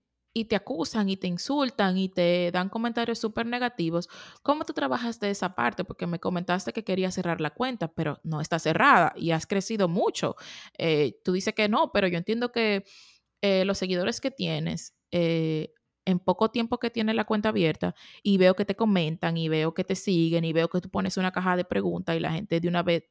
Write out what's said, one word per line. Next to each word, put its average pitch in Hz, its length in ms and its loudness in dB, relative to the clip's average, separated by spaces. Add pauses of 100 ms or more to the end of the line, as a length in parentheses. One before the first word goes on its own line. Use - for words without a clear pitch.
(340)
y 226 120 -2
te 220 100 0
acusan 233 540 -2
y 190 60 -2
te 190 120 -8
insultan 202 680 0
y 190 120 0
te 175 420 2
dan 185 180 -2
comentarios 233 480 -4
súper 226 280 -4
negativos. 233 640 -2 (340)
¿Cómo 302 220 0
tú 320 100 -10
trabajaste 240 560 -2
esa 190 260 -4
parte? 233 280 -2
Porque - 220 -8
me 170 140 -4
comentaste 180 520 -2
que 220 120 -6
querías 185 300 -2
cerrar 170 260 -2
la 151 100 -2
cuenta, 240 440 -4
pero 151 300 -4
no 156 160 -4
está 160 180 0
cerrada 170 580 6
y 165 160 0
has 160 140 0
crecido 202 420 0
mucho. 170 480 0 (420)
Eh, 151 460 2
tú 185 80 0
dices 190 220 0
que 214 140 2
no, 269 240 2
pero 196 160 2
yo 175 100 0
entiendo 233 340 -2
que... 208 320 0 (580)
Eh, 190 220 4
los 190 140 0
seguidores 185 420 -2
que 269 100 -2
tienes, 165 640 -4 (180)
eh, 165 600 0 (320)
en 185 140 2
poco 220 320 0
tiempo 233 280 -2
que 233 120 -2
tienes 220 240 0
la 226 100 0
cuenta 214 260 0
abierta 175 440 0 (280)
y 196 160 2
veo 185 180 8
que 208 80 0
te - 120 -4
comentan 170 600 0
y 160 120 -2
veo 160 260 0
que 185 100 -2
te 190 100 -2
siguen 165 500 2
y 160 80 -2
veo 165 160 2
que 180 120 -2
tú 185 100 -14
pones 185 260 -2
una 185 160 0
caja 180 240 0
de 180 80 0
preguntas 180 520 -2
y 165 40 -2
la 156 120 -2
gente 170 280 -2
de 175 80 0
una 175 140 0
vez 170 280 0